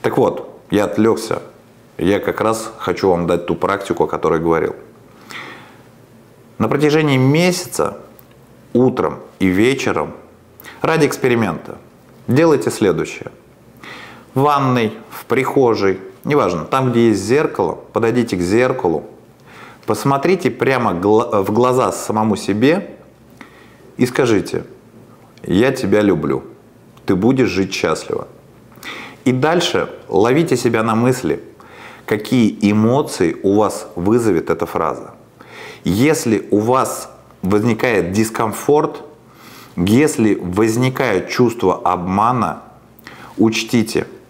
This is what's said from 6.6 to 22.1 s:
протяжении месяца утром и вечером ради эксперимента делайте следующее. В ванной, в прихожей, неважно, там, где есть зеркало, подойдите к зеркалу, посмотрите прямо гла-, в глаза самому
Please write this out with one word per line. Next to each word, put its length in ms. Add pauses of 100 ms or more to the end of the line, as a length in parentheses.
протяжении 500
месяца 840 (760)
утром 460 (180)
и 80
вечером 680 (680)
ради 260
эксперимента 680 (500)
делайте 420
следующее. 640 (1000)
В 80
ванной, 520 (160)
в 160
прихожей, 760 (240)
неважно, 420
там, 260
где 180
есть 120
зеркало, 580 (140)
подойдите 440
к 40
зеркалу, 640 (800)
посмотрите 680
прямо 420
гла-, 480
в 100
глаза 400
самому 440